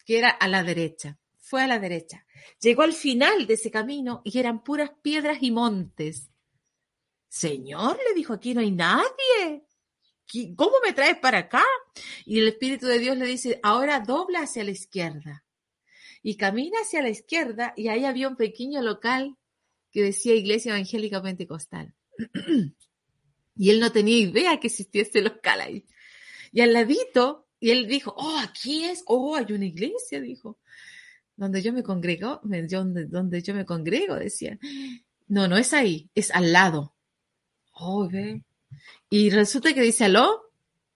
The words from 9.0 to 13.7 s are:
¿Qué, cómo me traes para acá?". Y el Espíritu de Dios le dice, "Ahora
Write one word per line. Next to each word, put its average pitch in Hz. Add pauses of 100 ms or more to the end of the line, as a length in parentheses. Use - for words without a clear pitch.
¿Qué, 208
cómo 427
me 403
traes 311
para 254
acá?". - (600)
Y 220
el 220
Espíritu 254
de 240
Dios 254
le 254
dice, 247
"Ahora 262